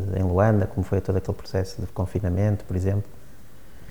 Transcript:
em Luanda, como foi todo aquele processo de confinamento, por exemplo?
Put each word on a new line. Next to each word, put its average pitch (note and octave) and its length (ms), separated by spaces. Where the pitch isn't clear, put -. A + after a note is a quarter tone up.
em F#2+ 100
Luanda, G2 440
como - 180
foi G2 140
todo F#2+ 160
aquele F#2+ 220
processo - 420
de F#2 80
confinamento, F#2+ 800
por F#2+ 100
exemplo? G2 340